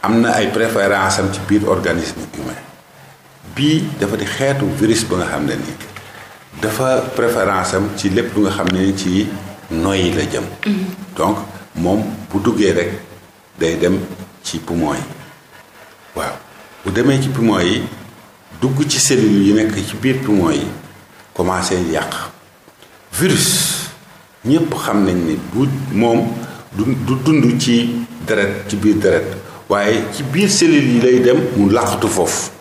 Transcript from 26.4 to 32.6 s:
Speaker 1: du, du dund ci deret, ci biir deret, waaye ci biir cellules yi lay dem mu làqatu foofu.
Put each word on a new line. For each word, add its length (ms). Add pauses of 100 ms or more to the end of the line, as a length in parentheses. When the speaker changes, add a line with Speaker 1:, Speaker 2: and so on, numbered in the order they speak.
Speaker 1:
du, 120 (220)
du 100 (100)
dund 340
ci 460 (200)
deret, 440
ci 80
biir 180
deret, 300 (420)
waaye 360 (100)
ci 100
biir 260
cellules 440
yi 80
lay 180
dem 200 (180)
mu 120
làqatu 380
foofu. 540